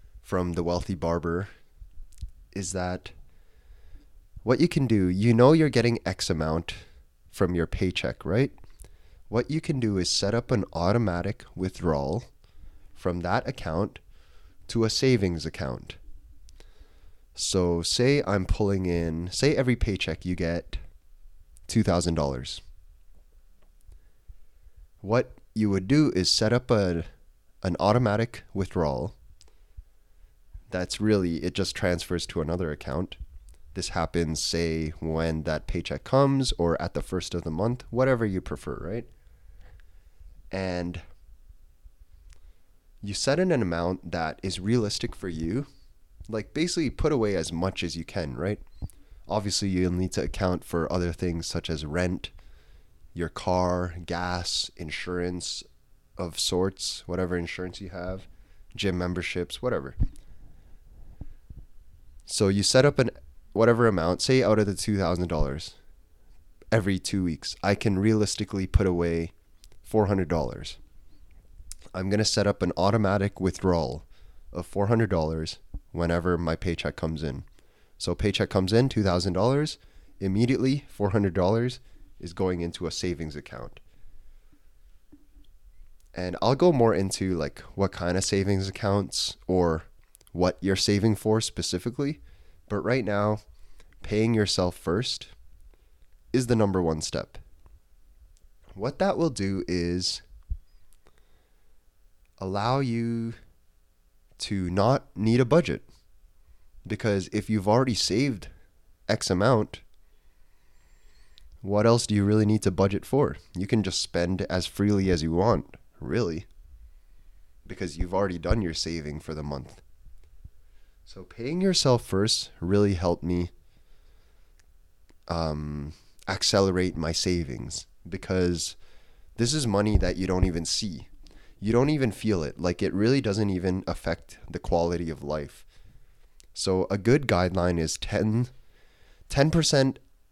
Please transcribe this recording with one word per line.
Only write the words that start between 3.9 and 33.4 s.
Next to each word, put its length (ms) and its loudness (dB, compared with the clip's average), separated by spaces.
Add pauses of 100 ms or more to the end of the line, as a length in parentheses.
what 180 4
you 80 4
can 180 2
do, 200 4
you 260 4
know 180 10
you're 160 6
getting 380 2
X 240 -4
amount 440 0 (560)
from 240 0
your 140 0
paycheck, 560 -4
right? 300 0 (720)
What 240 -2
you 80 -2
can 220 -2
do 160 0
is 120 0
set 240 0
up 180 -2
an 200 2
automatic 720 0 (100)
withdrawal 680 -2 (680)
from 300 -4
that 220 0
account 540 -4 (720)
to 160 2
a 40 0
savings 560 2
account. 520 -8 (1400)
So 480 0
say 460 2
I'm 180 0
pulling 400 2
in, 460 -2
say 240 2
every 200 2
paycheck 500 -2
you 100 -2
get 420 -4 (880)
two 160 2
thousand 320 2
dollars. 460 -4 (2500)
What 320 0 (240)
you 140 2
would 180 2
do 280 6
is 140 2
set 240 4
up 160 0
a, 360 2 (580)
an 160 0
automatic 640 2 (100)
withdrawal. 640 -2 (1500)
That's 320 -4
really, 360 4
it 160 -4
just 220 -2
transfers 520 0
to 140 -4
another 300 -2
account. 460 -6 (560)